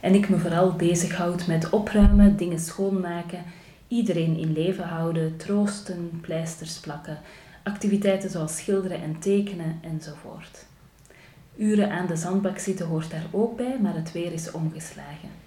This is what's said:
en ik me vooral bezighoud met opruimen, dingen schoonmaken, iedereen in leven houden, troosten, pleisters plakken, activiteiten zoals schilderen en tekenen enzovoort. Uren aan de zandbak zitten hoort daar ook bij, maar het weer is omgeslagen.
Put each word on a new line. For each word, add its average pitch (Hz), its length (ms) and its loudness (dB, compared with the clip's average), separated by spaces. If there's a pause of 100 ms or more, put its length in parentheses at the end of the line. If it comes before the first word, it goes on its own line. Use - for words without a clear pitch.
en 190 140 4
ik 202 140 4
me 180 100 4
vooral 170 340 4
bezighoud 170 720 0
met 165 240 0
opruimen, 202 640 8
dingen 170 220 -2
schoonmaken, 175 840 -4 (440)
iedereen 170 480 2
in 160 160 -2
leven 175 320 0
houden, 165 520 -2
troosten, 185 840 -2
pleisters 165 580 -8
plakken, 151 400 -12 (440)
activiteiten 196 680 0
zoals 156 260 -4
schilderen 185 460 -2
en 156 160 -6
tekenen 196 640 -2
enzovoort. - 840 -12 (920)
Uren 214 340 4
aan 180 160 0
de 165 100 -2
zandbak 185 420 0
zitten 185 280 -4
hoort 160 240 -2
daar 160 200 -8
ook 233 260 0
bij, 254 260 -4
maar 170 120 0
het 160 180 -6
weer 170 200 -6
is 160 180 -8
omgeslagen. 160 800 -8 (180)